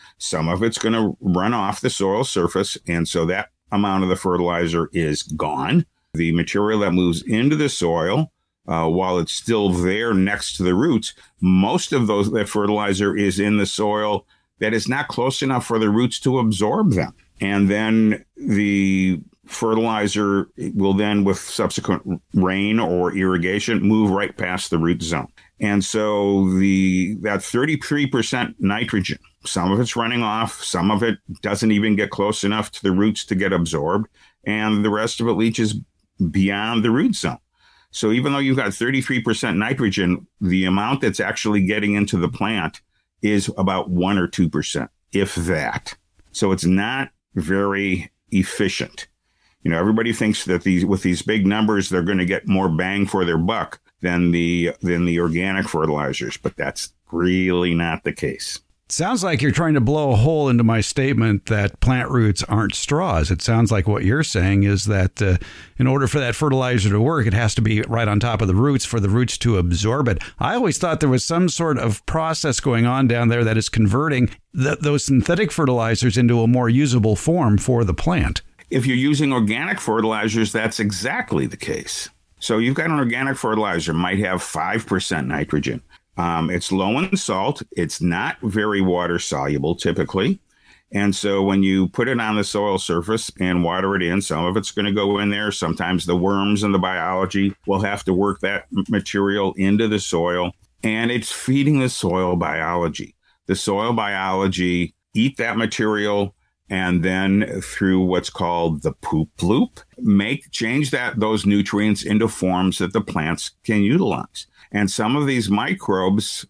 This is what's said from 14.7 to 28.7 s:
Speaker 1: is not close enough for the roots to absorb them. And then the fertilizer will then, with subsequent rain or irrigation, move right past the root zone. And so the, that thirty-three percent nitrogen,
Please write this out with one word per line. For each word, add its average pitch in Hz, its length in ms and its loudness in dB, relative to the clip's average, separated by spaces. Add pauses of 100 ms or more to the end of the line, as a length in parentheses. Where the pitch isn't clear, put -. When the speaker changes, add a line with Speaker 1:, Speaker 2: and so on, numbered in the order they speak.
Speaker 1:
is 113 160 -2
not 143 180 -4
close 131 340 -4
enough 135 240 -2
for 113 140 -2
the 110 100 2
roots 120 300 0
to 127 200 0
absorb 113 520 2
them. 92 240 -2 (240)
And 101 280 2
then 110 580 2 (100)
the 98 840 2 (280)
fertilizer 104 1000 0 (260)
will 98 180 2
then, 101 300 2
with 95 160 2
subsequent - 840 -4 (140)
rain 98 440 2
or 90 380 0
irrigation, 92 640 0
move 107 300 4
right 98 260 -2
past 90 320 -4
the 85 80 0
root 82 240 2
zone. 82 260 -4 (320)
And 101 240 0
so 101 680 2
the, 95 680 2
that 101 220 -2
thirty-three 143 600 0
percent 123 540 -2
nitrogen, 101 580 -2 (260)